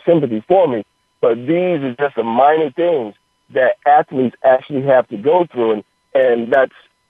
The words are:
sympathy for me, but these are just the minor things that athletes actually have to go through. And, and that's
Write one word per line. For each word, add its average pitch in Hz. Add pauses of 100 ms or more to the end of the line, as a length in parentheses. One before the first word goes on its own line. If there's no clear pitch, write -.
sympathy 139
for 180
me, 113 (360)
but 117 (120)
these 170
are 127
just 143
the 113
minor 139
things 143 (360)
that 127 (100)
athletes 143
actually 131
have 131
to 113
go 160
through. 113
And, 107 (300)
and 120
that's 135 (380)